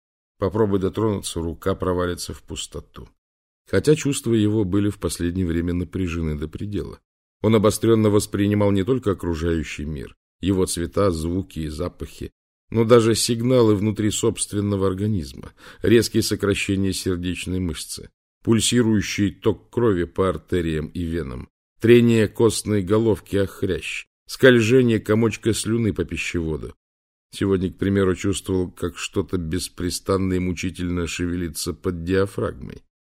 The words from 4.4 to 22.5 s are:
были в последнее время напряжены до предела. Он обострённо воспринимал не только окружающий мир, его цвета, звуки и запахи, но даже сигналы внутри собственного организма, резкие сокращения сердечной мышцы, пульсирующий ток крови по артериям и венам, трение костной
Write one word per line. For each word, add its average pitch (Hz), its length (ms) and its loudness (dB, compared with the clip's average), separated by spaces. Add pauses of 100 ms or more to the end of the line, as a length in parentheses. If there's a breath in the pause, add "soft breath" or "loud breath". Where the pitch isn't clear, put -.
были 101 240 0
в 104 100 -4
последнее 87 480 -2
время 85 280 -2
напряжены 82 640 -4
до 78 80 -6
предела. 90 540 -10 (420)
Он 110 140 4
обострённо 107 520 4
воспринимал 101 600 2
не 98 140 0
только 120 260 0
окружающий 82 720 -2
мир, 71 300 -8 (260)
его 92 240 2
цвета, 85 460 0
звуки 85 500 -4
и 78 80 -4
запахи, 76 640 -10 (400)
но 113 140 2
даже 113 320 8
сигналы 117 580 2
внутри 104 360 0
собственного 101 760 -2
организма, 95 680 -4 (280 loud breath)
резкие 110 400 4
сокращения 98 680 0
сердечной 90 680 -4
мышцы, - 520 -8 (340)
пульсирующий 110 880 2
ток - 380 -4
крови 104 340 2
по 95 240 -2
артериям 80 580 -2
и 87 160 -8
венам, 69 460 -6 (320)
трение 117 480 6
костной 104 540 0